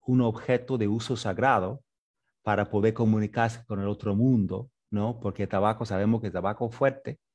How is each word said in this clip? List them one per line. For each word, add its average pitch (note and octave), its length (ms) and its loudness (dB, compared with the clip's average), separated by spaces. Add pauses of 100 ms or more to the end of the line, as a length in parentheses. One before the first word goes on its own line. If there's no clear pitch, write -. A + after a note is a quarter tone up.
un B2+ 180 2
objeto B2 580 0
de G#2+ 120 0
uso A2+ 260 -2
sagrado G#2+ 640 0 (640)
para G#2 260 0
poder A2 240 2
comunicarse A2+ 720 0
con G2+ 140 -6
el G2 80 -2
otro G2+ 280 -2
mundo, A2 540 2 (220)
¿no? A2 300 -2
Porque G2+ 220 -4
el F#2 60 -4
tabaco, G#2+ 360 0
sabemos G#2 340 0
que A2 80 -6
el F2 60 -8
tabaco G2+ 360 -4
fuerte C3+ 520 -2 (140)